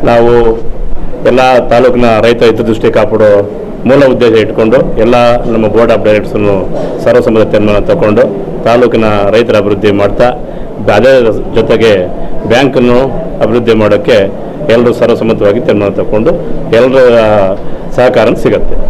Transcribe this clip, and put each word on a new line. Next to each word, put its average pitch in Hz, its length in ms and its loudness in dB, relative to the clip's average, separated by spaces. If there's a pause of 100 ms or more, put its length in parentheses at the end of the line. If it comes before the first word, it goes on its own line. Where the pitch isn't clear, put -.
ನಾವು 120 240 2 (960)
ಎಲ್ಲ 123 100 2 (280)
ತಾಲೂಕಿನ 123 360 2 (200)
ರೈತ 120 180 2
ಹಿತದೃಷ್ಟಿ 113 480 0
ಕಾಪಾಡೋ 107 400 2 (560)
ಮೂಲ 139 260 4
ಉದ್ದೇಶ 117 200 2 (100)
ಇಟ್ಕೊಂಡು 113 340 0 (280)
ಎಲ್ಲ 123 100 2 (380)
ನಮ್ಮ 110 160 0
ಬೋರ್ಡ್ 113 240 2
ಆಫ್ 104 120 -2
ಡೈರೆಕ್ಟರ್ಸನ್ನು 104 500 0 (500)
ಸರ್ವಸಮ್ಮತ 117 480 2
ತೀರ್ಮಾನ 104 260 0 (120)
ತಗೊಂಡು 104 320 2 (420)
ತಾಲೂಕಿನ 117 400 2 (300)
ರೈತರ 113 220 0
ಅಭಿವೃದ್ಧಿ 101 440 0
ಮಾಡ್ತಾ, 123 280 0 (680)
ಅದೇ 127 180 4 (400)
ಜೊತೆಗೆ 113 380 2 (560)
ಬ್ಯಾಂಕನ್ನು 123 500 2 (440)
ಅಭಿವೃದ್ಧಿ 113 400 0
ಮಾಡೋಕ್ಕೆ 101 360 2 (540)
ಎಲ್ಲರೂ 120 280 2
ಸರ್ವಸಮ್ಮತವಾಗಿ 110 600 0
ತೀರ್ಮಾನ 101 280 -2
ತಗೊಂಡು 107 420 -2 (460)
ಎಲ್ಲರ 127 400 4 (800)
ಸಹಕಾರ 123 460 2
ಸಿಗತ್ತೆ. - 340 2 (140)